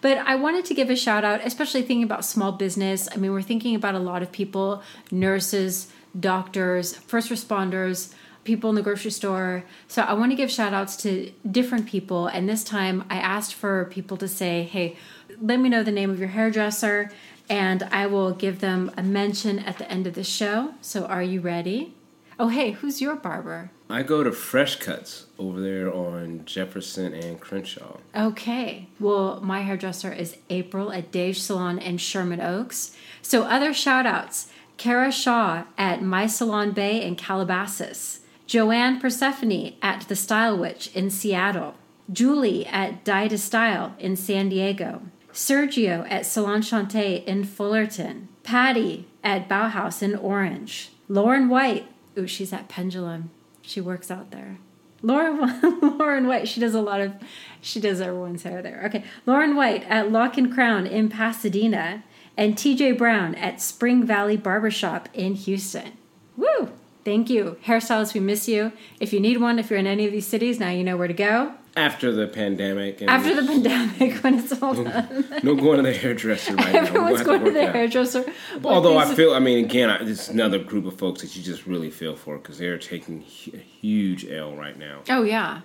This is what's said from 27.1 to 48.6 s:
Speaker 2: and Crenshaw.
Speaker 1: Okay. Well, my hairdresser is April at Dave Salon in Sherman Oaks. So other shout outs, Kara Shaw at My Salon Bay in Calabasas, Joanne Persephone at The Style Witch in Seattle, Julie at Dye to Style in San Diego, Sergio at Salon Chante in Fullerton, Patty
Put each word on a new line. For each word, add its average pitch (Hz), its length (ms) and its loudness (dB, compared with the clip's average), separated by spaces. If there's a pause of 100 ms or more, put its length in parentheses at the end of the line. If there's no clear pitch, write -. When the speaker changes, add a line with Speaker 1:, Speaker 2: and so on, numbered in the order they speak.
Speaker 2:
and 85 260 -10
Crenshaw. - 560 -12 (180)
Speaker 1:
Okay. 220 720 -4 (140)
Well, 202 420 2
my 196 200 -2
hairdresser 190 500 -6
is 165 240 -8 (140)
April 190 420 -4
at 175 180 -10
Dave 185 260 -2
Salon 180 420 -2
in 175 200 -4
Sherman 175 420 -4
Oaks. 185 540 -4 (280)
So 233 200 2
other 277 320 2
shout 262 320 2
outs, - 400 -4 (300)
Kara 247 340 2
Shaw 220 540 2 (120)
at 190 240 0
My 190 280 2
Salon 208 420 0
Bay 208 320 0
in 175 140 -4
Calabasas, 190 1040 -4 (260)
Joanne 233 540 4
Persephone 254 840 0
at 196 260 -2
The 202 60 -2
Style 214 420 2
Witch - 380 -6
in 190 160 0
Seattle, 190 640 -2 (380)
Julie 240 540 2
at 196 380 -4
Dye 202 240 2
to 214 100 0
Style 220 600 0
in 190 160 -2
San 196 360 0
Diego, 190 520 -2 (300)
Sergio 254 800 0
at - 160 -2
Salon 208 360 0
Chante 202 640 0
in 202 180 -2
Fullerton, 208 840 -2 (140)
Patty 247 640 2 (160)